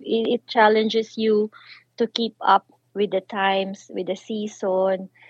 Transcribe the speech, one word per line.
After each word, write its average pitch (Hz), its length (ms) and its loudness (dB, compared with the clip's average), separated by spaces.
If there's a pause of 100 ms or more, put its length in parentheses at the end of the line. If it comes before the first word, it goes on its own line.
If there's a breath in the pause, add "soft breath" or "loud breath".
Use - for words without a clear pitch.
it, 226 380 -2
it - 80 -
challenges 220 680 2
you 214 380 0 (420 soft breath)
to 226 160 -2
keep 226 300 -4
up 196 260 4 (240)
with 196 240 -2
the 190 80 -2
times, 196 680 -4
with 185 180 -6
the 190 80 -8
season, 190 880 -4 (220 soft breath)